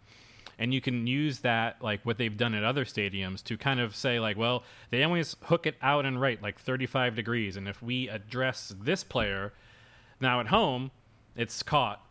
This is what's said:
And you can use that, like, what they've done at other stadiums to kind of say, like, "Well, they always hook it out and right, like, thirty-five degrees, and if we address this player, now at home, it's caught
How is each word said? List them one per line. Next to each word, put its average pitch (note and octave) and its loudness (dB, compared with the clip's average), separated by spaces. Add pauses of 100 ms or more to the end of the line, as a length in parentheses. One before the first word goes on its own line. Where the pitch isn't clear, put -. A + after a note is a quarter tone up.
(580)
And A#2+ 0
you C3 0
can A#2+ -2
use C#3 0
that, A#2 0
like, G#2+ -2
what A#2 0
they've A2+ -2
done A#2 2
at G#2 0
other C3 2
stadiums F#2+ -4
to A2 -6
kind C3+ 0
of A#2 -2
say, B2 0
like, G#2+ 0
"Well, B2 0 (260)
they B2+ 2
always E3 0
hook E3 2
it D3 -2
out C#3+ 4
and B2+ -2
right, B2+ 0
like, G#2 -6
thirty-five B2+ 0
degrees, A2 -2
and G2 -6
if G2 -8
we B2 -4
address A2+ -4
this C3+ -2
player, G2+ -2 (680)
now B2 4
at A2 -2
home, C3+ 4 (440)
it's - -4
caught A#2+ 2